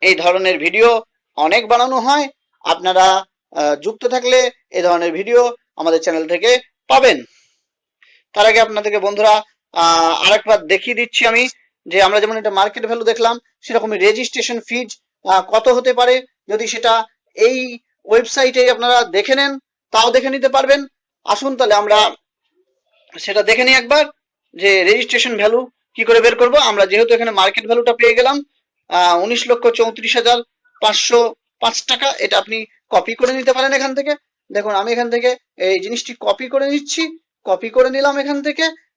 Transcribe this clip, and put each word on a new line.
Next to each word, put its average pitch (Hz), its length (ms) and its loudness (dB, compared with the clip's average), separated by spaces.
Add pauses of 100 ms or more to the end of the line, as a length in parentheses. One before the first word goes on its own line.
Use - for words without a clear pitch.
এই 185 140 4
ধরনের 180 440 0
ভিডিও 220 440 2 (340)
অনেক 190 300 0
বানানো 240 340 0
হয়, 277 280 0 (320)
আপনারা, 185 640 2 (280)
আহ, 147 240 -2
যুক্ত 208 300 -6
থাকলে 254 440 0 (200)
এই 180 120 -4
ধরনের 175 300 0
ভিডিও 240 420 0 (220)
আমাদের 165 240 0
চ্যানেল 160 280 -4
থেকে 196 300 0 (300)
পাবেন। 262 360 4 (1080)
তার 208 140 2
আগে 220 140 4
আপনাদেরকে 214 380 -2
বন্ধুরা, 208 440 2 (300)
আহ, 165 580 2
আরেকবার 208 360 2
দেখিয়ে 190 300 -4
দিচ্ছি 233 300 -2
আমি 233 220 0 (380)
যে 185 160 2
আমরা 202 180 4
যেমন 214 160 -2
এটা 214 140 -4
মার্কেট 208 360 -2
ভ্যালু 233 180 -4
দেখলাম, 226 360 0 (220)
সেরকমই 220 360 -4
রেজিস্ট্রেশন 233 600 -2
ফিজ, 247 380 -8 (260)
আহ, 190 180 2
কত - 260 0
হতে 254 240 2
পারে, 247 340 2 (220)
যদি 220 200 -4
সেটা 226 360 -2 (300)
এই 247 440 -2 (260)
ওয়েবসাইটে 247 640 0
আপনারা 240 340 2
দেখে 208 300 -2
নেন 277 240 -2 (320)
তাও 226 200 2
দেখে 254 200 0
নিতে 269 180 -2
পারবেন। 269 380 0 (380)
আসুন 269 320 -4
তাহলে 226 180 2
আমরা 208 400 2 (1040)
সেটা 208 240 -2
দেখে 226 220 2
নিই 262 100 2
একবার 262 300 2 (500)
যে 190 300 2
রেজিস্ট্রেশন 233 520 0
ভ্যালু 226 300 0 (280)
কি - 100 -4
করে 233 160 4
বের 226 160 2
করব। 247 200 2
আমরা 214 300 2
যেহেতু 226 280 2
এখানে 233 160 -2
মার্কেট 202 340 -2
ভ্যালুটা 233 280 0
পেয়ে 233 220 2
গেলাম, 269 300 0 (440)
আহ, 175 340 2
উনিশ 233 260 -4
লক্ষ 240 200 2
চৌত্রিশ 226 480 -2
হাজার 240 220 2 (420)
পাঁচশো 226 540 0 (260)
পাঁচ 233 240 -4
টাকা, 254 340 -2
এটা 196 200 0
আপনি 220 280 -6 (240)
কপি 190 240 0
করে 247 180 -2
নিতে 262 200 -2
পারেন 262 200 0
এখান 269 220 -2
থেকে। 285 200 -2 (380)
দেখুন 202 220 -4
আমি 202 180 -2
এখান 240 180 -2
থেকে 240 260 0 (200)
এই 185 240 -2
জিনিসটি 233 400 -10
কপি 208 280 -4
করে 277 220 -2
নিচ্ছি, 294 480 -6 (260)
কপি 196 260 -4
করে 254 200 2
নিলাম 277 280 -2
এখান 285 240 -6
থেকে। 302 280 -4 (260)